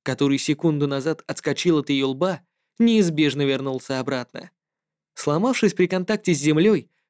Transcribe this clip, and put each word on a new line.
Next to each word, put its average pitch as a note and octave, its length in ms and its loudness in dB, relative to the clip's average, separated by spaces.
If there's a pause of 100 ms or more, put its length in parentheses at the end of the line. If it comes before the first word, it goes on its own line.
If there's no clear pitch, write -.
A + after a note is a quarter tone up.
который C#3 340 0
секунду D3 500 -2
назад C#3 380 -4
отскочил D#3 540 -2
от C#3 100 -4
её C3+ 200 0
лба, D#3 320 -4 (360)
неизбежно D#3+ 640 2
вернулся C3+ 580 -2
обратно. B2+ 520 -8 (640)
Сломавшись F#3 580 0
при F#3 140 2
контакте F#3 480 -2
с - 20 -2
землёй, D#3 540 2 (180)